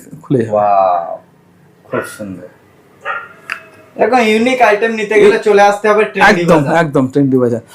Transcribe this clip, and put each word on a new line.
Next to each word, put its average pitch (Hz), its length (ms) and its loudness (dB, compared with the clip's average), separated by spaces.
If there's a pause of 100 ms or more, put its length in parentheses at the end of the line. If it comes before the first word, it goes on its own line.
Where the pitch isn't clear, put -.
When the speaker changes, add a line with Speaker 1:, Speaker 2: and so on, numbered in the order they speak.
(220)
Speaker 1:
খুলে 139 160 -2
যাবে। 110 120 -4
Speaker 2:
ওয়াও, 95 680 0 (680)
খুব 120 160 -8 (180)
সুন্দর। 92 280 -14 (1500)
এরকম 233 220 2
ইউনিক 233 440 0
আইটেম 214 300 2
নিতে 214 280 -2
গেলে 208 160 4
Speaker 1:
এ-, 220 60 -4
Speaker 2:
চলে 202 200 4
আসতে 202 260 2
হবে 208 160 2
ট্রেন্ডি 196 360 2
Speaker 1:
একদম, 165 240 2
Speaker 2:
বাজার। 165 120 -2
Speaker 1:
একদম 147 320 0
ট্রেন্ডি 135 300 0
বাজার। 117 220 0 (140)